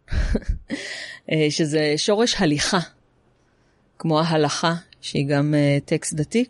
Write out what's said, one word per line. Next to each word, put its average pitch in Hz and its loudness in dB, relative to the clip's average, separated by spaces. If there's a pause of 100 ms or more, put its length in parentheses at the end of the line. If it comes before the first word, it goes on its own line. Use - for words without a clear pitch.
(120)
<laughs> - -4
אה, 156 2
שזה 151 0
שורש 214 2
הליכה, 175 2 (1200)
כמו 156 0
ההלכה, 165 0 (280)
שהיא 143 -4
גם, 147 2
אה, 143 4
טקסט - -4
דתי, 170 0